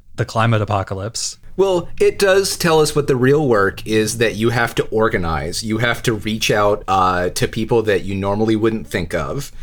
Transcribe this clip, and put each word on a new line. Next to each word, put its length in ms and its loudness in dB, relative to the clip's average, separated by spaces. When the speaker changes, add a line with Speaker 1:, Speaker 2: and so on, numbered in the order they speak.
Speaker 1:
the 80 -2
climate 380 0
apocalypse. 760 -6
Speaker 2:
Well, 320 0
it 180 4
does 380 4
tell 240 4
us 160 2
what 100 0
the 80 2
real 320 4
work 400 2
is, 320 0
that 160 2
you 160 0
have 240 -2
to 120 -2
organize. 760 -2
You 160 -4
have 240 -2
to 100 0
reach 380 -4
out, 380 2
uh, 420 2
to 160 -2
people 360 0
that 200 2
you 140 -6
normally 400 0
wouldn't 320 -2
think 260 -4
of. 380 -6